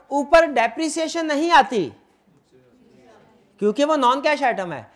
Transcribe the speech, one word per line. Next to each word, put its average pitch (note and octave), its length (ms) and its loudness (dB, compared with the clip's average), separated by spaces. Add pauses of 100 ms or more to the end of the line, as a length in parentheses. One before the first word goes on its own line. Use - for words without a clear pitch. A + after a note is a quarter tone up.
(120)
ऊपर D4 360 4
डेप्रिसिएशन D#4+ 800 -2
नहीं D#4 260 -2
आती B3 320 2 (1800)
क्योंकि G#3 240 0
वो D#4 120 0
नॉन C4 240 2
कैश C#4+ 220 -2
आइटम F#3+ 300 -4
है, B2 240 -14